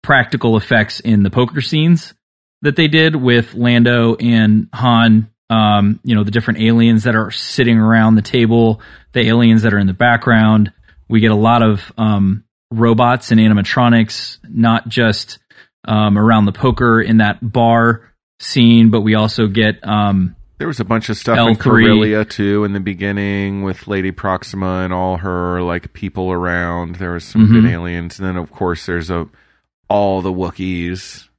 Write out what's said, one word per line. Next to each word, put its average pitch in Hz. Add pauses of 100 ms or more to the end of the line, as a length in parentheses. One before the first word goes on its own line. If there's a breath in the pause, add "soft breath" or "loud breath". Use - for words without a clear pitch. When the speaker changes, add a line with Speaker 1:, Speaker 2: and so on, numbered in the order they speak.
Speaker 1:
practical 123
effects 107
in 107
the 95
poker 123
scenes 160 (480)
that 143
they 165
did 160
with 120
Lando 120
and 110
Han 113 (200)
um, 104
you 120
know, 104
the 101
different 107
aliens 117
that 117
are 110
sitting 120
around 110
the 107
table, 113 (320 loud breath)
the 123
aliens 113
that 110
are 104
in 101
the 95
background. 110 (360 soft breath)
We 113
get 110
a 107
lot 113
of, 107
um, 104 (280)
robots 117
and 113
animatronics, 110 (100)
not 113
just, 113 (500 soft breath)
um, 107
around 110
the 101
poker 117
in 113
that 104
bar 117 (280)
scene, 117
but 110
we 107
also 107
get, 107
um, 101 (220)
Speaker 2:
There 147
was 147
a 110
bunch 113
of 107
stuff -
in -
Speaker 1:
L 117
three. 117
Speaker 2:
Corellia, 107
too, 101
in 101
the 101
beginning 98
with 95
Lady 95
Proxima 92
and 92
all 92
her, 90
like, 87
people 92
around. 87
There 90
was 87
some 110
Speaker 1:
Mm-hmm. 104
Speaker 2:
good 110
aliens. 87
And 95
then, 92
of 87
course, 87
there's 87
a, 85 (640)
all 101
the 95
Wookiees 92 (100)